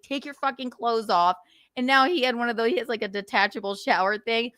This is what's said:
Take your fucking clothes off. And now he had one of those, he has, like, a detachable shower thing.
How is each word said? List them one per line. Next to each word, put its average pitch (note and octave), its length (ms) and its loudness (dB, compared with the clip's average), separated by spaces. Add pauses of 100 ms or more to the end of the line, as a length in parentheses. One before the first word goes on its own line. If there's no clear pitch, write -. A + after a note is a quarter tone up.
Take C#4 220 -8
your C#4+ 100 -14
fucking C4 360 -6
clothes A3+ 400 -2
off. F3+ 260 4 (400)
And B3 100 -4
now C4+ 200 6
he F4 160 0
had B3 140 0
one A#3+ 120 -4
of A#3 80 -2
those, A3+ 140 0
he F4+ 80 0
has, A#3 100 -6
like, A3 140 -4
a A3 60 -4
detachable G3+ 680 -2
shower G3 440 0
thing. A#3 400 -4